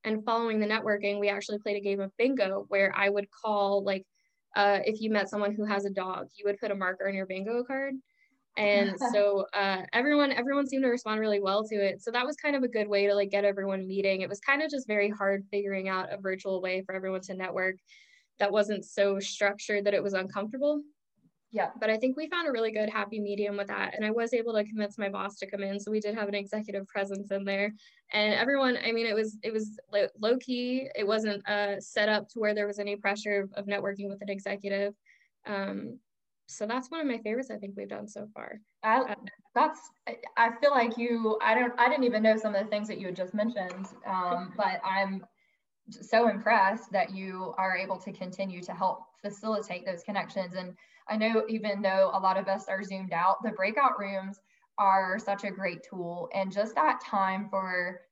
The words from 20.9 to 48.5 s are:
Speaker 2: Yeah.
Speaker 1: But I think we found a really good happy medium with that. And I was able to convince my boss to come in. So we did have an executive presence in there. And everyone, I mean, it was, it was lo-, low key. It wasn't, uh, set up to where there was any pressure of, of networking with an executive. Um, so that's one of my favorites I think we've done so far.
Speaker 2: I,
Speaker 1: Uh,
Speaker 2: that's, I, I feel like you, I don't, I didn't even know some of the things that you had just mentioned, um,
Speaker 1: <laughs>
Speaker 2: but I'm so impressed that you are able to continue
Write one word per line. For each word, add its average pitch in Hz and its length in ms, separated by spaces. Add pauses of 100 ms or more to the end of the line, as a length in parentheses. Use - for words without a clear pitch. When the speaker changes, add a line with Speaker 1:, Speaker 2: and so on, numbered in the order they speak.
Speaker 2:
Yeah. 202 180 (100)
Speaker 1:
But 220 100
I 220 60
think 262 200
we 302 120
found 339 180
a 285 60
really 226 180
good 214 180
happy 214 300
medium 202 380
with 202 100
that. - 300
And 214 100
I 214 60
was 233 200
able 233 220
to 214 80
convince 214 360
my 202 100
boss 196 300
to 196 120
come 196 140
in. 196 160
So 214 100
we 214 80
did 208 160
have 214 140
an 202 80
executive 202 500
presence 196 460
in 196 120
there. 196 280 (400)
And 208 220
everyone, 262 500
I 226 80
mean, 226 140
it 214 100
was, 220 260
it 226 100
was 214 240 (160)
lo-, 202 140 (140)
low 233 180
key. 254 560
It 214 100
wasn't, 208 440
uh, 202 320
set 214 280
up 208 220
to - 80
where 214 160
there 208 140
was 208 100
any 202 160
pressure 208 480
of, 196 120
of 202 120
networking 202 420
with 196 140
an 202 80
executive. 202 640 (500)
Um, 202 540 (480)
so - 200
that's 247 220
one 330 120
of 302 80
my 233 100
favorites 226 320
I 214 60
think 196 200
we've 202 120
done 202 180
so 208 260
far. - 280 (240)
Speaker 2:
I, 226 160
Speaker 1:
Uh, 214 140 (380)
Speaker 2:
that's, 311 280 (280)
I, - 100 (180)
I 233 140 (100)
feel 294 100
like 233 260
you, 233 460
I 220 120
don't, 247 240
I 240 100
didn't 269 160
even 214 180
know 220 140
some 214 180
of 196 80
the 208 80
things 208 160
that 185 140
you 190 60
had 180 100
just 185 180
mentioned, 190 520 (200)
um, 180 480
Speaker 1:
<laughs> - 20
Speaker 2:
but 185 280
I'm 196 420 (640)
so 233 380
impressed 202 640
that 190 180
you 190 480
are 190 180
able 190 220
to 196 140
continue 185 500